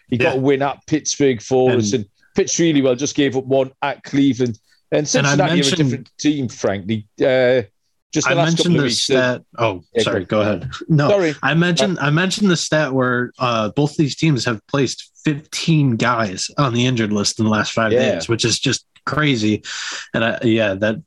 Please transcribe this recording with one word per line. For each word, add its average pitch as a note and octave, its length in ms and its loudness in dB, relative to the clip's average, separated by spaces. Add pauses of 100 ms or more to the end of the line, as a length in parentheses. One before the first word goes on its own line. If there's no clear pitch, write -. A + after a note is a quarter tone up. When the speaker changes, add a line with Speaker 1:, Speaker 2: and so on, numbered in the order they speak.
Speaker 1:
he B2 80 -2
got B2+ 180 0
Speaker 2:
Yeah. C3 40 -2
Speaker 1:
a - 20 0
win C3+ 220 2
at C#3 240 -4
Pittsburgh C#3 560 0
for B2+ 300 2
Speaker 2:
And B2 80 2
Speaker 1:
us G#2 120 0
and A2 140 -2 (300)
pitched - 240 0
really D#3+ 200 4
well. C3 140 2
Just C#3 220 -4
gave C3+ 200 0
up C3 80 -2
one C3 280 0 (100)
at C#3 220 -6
Cleveland. B2+ 520 0 (360)
And D3 60 2
Speaker 2:
And C#3+ 280 0
I C#3 40 2
Speaker 1:
Cincinnati C#3+ 120 2
are - 40 2
a E3 100 0
Speaker 2:
mentioned C#3 220 0
Speaker 1:
different C3+ 400 -2
team, D3 300 0
frankly. G#2 600 -4 (120)
Uh, C3 420 2 (520)
just D3+ 120 -2
the C3 60 2
Speaker 2:
I - 40 2
Speaker 1:
last E3 220 2
couple F3 120 0
Speaker 2:
mentioned E3 60 4
Speaker 1:
of D3 40 2
Speaker 2:
the C#3+ 40 2
Speaker 1:
weeks, A#2 220 -2
the C3+ 80 0
Speaker 2:
stat. B2+ 280 0 (160)
Oh, G2 240 -2 (120)
Speaker 1:
Yeah, A2+ 80 2
Speaker 2:
sorry. G#2 220 0
Speaker 1:
go - 20 -10 (100)
Speaker 2:
Go G#2 40 4
ahead. G#2 300 -2 (180)
No, D3 220 4
Speaker 1:
Sorry. F3+ 320 2
Speaker 2:
I C#3 120 0
mentioned, F3 440 2
Speaker 1:
Uh, - 40 -6
Speaker 2:
I C#3+ 80 0
mentioned F#3 400 2
the E3 60 4
stat D3+ 380 -2
where, B2 440 0
uh, A#2 320 0
both D3 260 0
these C#3+ 200 0
teams D#3 300 0
have A2+ 220 -4
placed - 420 -2 (140)
fifteen D3 720 0
guys A2+ 520 -2 (100)
on C3+ 160 0
the B2 120 2
injured A2+ 260 0
list G2+ 260 -2
in A2 60 0
the G#2+ 60 2
last G#2+ 220 0
five A2 200 0
Speaker 1:
Yeah. B2 220 2
Speaker 2:
days, E2 140 -6
which A2+ 160 -2
is A2 140 -2
just - 280 -4 (180)
crazy. A#2+ 580 0 (520)
And A2+ 100 0
I, A2+ 180 -2
yeah, A2 320 2
that, G#2+ 320 -2